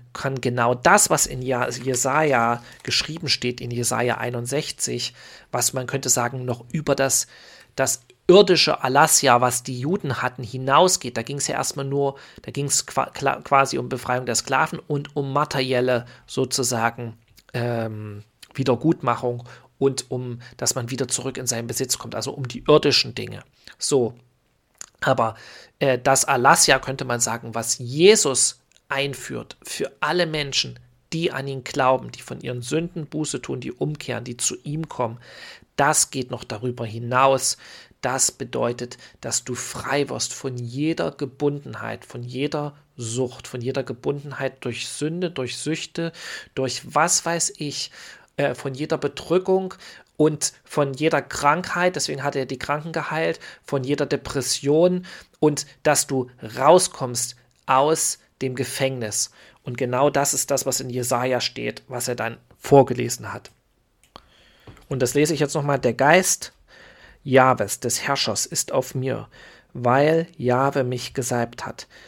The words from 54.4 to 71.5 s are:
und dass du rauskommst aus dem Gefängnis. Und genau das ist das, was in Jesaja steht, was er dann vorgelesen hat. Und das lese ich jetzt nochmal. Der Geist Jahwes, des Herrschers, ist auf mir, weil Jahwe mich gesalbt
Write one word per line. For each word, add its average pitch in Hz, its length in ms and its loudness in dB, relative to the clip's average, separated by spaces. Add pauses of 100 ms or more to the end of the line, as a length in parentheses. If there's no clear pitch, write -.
und 151 280 2 (160)
dass 147 240 2
du 131 220 -2 (300)
rauskommst 135 760 4 (300)
aus 147 520 2 (240)
dem 131 120 -4
Gefängnis. 131 760 -4 (320)
Und 123 140 -10
genau 127 320 2
das 143 240 2
ist 131 180 -2
das, 139 140 0
was 131 160 -2
in 131 80 -8
Jesaja 123 540 0
steht, 120 460 -6
was 123 200 -6
er 123 60 -4
dann 113 240 -6 (200)
vorgelesen 123 760 4
hat. - 160 -14 (1400)
Und 135 120 -4
das 123 120 2
lese 151 220 4
ich 139 60 -2
jetzt 143 140 0
nochmal. 143 240 0
Der 120 140 2
Geist 156 600 4 (680)
Jahwes, 127 580 4
des - 260 -4
Herrschers, 127 400 -2
ist - 260 -6
auf - 220 -2
mir, 127 340 -4 (460)
weil 143 520 2 (120)
Jahwe 131 460 2
mich 123 280 -6
gesalbt 120 540 -4